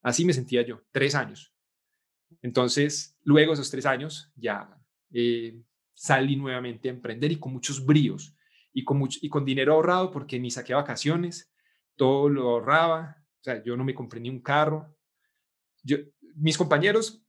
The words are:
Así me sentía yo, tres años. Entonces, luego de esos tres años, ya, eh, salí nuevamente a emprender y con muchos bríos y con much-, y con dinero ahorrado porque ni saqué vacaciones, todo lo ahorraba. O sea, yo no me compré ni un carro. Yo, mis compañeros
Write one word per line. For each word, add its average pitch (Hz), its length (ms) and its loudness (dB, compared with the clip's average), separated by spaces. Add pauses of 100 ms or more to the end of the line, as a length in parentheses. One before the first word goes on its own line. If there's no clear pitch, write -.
Así 123 220 0
me 175 80 4
sentía 123 300 0
yo, 117 300 -8
tres 139 240 0
años. 110 360 -8 (880)
Entonces, 131 800 -2
luego 151 260 6
de 160 40 2
esos 143 140 -4
tres 131 160 -8
años, 139 520 -4
ya, 101 420 -6 (320)
eh, 117 500 -2 (340)
salí 135 420 0
nuevamente 127 520 -6
a 127 40 -4
emprender 123 400 -4
y 151 80 -4
con 131 120 -10
muchos 139 320 -8
bríos 131 520 2 (360)
y 127 120 -4
con 143 160 0
much-, 127 200 -2
y 151 80 -8
con 147 160 -2
dinero 135 300 2
ahorrado 180 380 2
porque 131 260 -8
ni 123 140 -6
saqué 127 220 -6
vacaciones, 147 760 -2 (440)
todo 139 320 4
lo 131 220 2
ahorraba. 156 680 2 (240)
O - 20 -20
sea, 117 200 -6
yo 120 140 -4
no 131 80 -2
me 135 100 -2
compré 113 260 -12
ni 120 100 -8
un 127 100 -12
carro. 151 560 0 (840)
Yo, 139 140 0 (400)
mis 156 200 2
compañeros 180 720 2